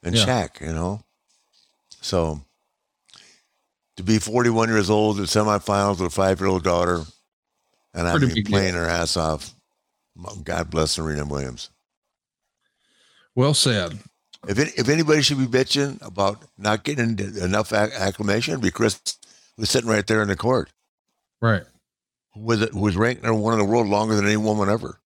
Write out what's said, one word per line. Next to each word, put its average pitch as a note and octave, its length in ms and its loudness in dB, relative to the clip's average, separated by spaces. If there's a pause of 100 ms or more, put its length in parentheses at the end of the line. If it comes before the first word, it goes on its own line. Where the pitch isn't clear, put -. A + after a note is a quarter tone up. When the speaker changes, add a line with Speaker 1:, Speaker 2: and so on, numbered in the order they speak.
Speaker 1:
and F2+ 140 -4
Speaker 2:
Yeah. G#2+ 100 4
Speaker 1:
Shaq, A2+ 360 -2
you D#2+ 120 -6
know? F2+ 300 -4 (960)
So, D#2+ 400 -2 (1600)
to F#2 60 -12
be A2 140 4
forty-one A2+ 520 2
years G#2+ 200 2
old G#2+ 300 2
in G2 60 -2
semifinals G2+ 760 2
with F#2 80 0
a - 20 -2
five-year-old F#2+ 540 0
daughter, F2 380 0 (920)
and E2+ 120 -2
I E2+ 40 2
Speaker 2:
Pretty C3+ 160 2
Speaker 1:
mean, B2 80 -2
Speaker 2:
big G#2 120 -2
Speaker 1:
playing G2 260 2
Speaker 2:
deal. E2+ 100 -2
Speaker 1:
her E2 40 -2
ass E2+ 300 0
off, D#2+ 380 -4 (880)
God E2+ 260 -6
bless D#2 220 0
Serena D2+ 340 -4
Williams. C#2 460 -8 (1600)
Speaker 2:
Well C#3 220 4
said. G2 420 0 (500)
Speaker 1:
If G2+ 120 -2
it, - 180 0
if A#2 100 0
anybody D3+ 360 2
should C#3+ 160 0
be C3 80 2
bitching C3+ 580 0
about G2 380 -2 (160)
not G#2 240 -2
getting A#2 340 -2 (240)
enough G2+ 320 0
acc-, A2 200 0
acclamation, G#2 600 -2
it'd C3+ 100 -4
be G2 60 2
Chris, A2+ 300 0 (560)
who's A2 160 -4
sitting A#2 180 0
right G#2+ 160 2
there A2 160 2
in G#2 60 0
the G2 80 0
court. A#2 340 -2 (720)
Speaker 2:
Right. A2 220 2 (720)
Speaker 1:
Who G#2+ 60 -16
was, A2+ 180 2 (100)
who G2 120 -4
was G2+ 140 2
ranked A#2 280 0
number A2+ 180 0
one A2 120 2
in A2 60 2
the G2+ 60 4
world A2 220 2
longer G#2+ 260 2
than G#2 140 2
any G#2+ 100 2
woman G#2+ 320 0
ever. - 360 -4